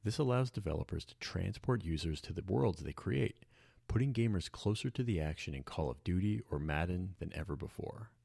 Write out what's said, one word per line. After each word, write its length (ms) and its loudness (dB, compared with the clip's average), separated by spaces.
This 140 0
allows 320 2
developers 520 -2
to 120 -18
transport 680 -2
users 380 -2
to 100 -10
the 160 -4
worlds 340 4
they 120 -4
create, 500 0
putting 240 4
gamers 360 2
closer 400 0
to 140 -2
the 160 2
action 340 -2
in 100 -6
Call 280 -2
of 140 -8
Duty 440 4
or 100 0
Madden 600 0
than 160 -6
ever 220 -4
before. 540 -8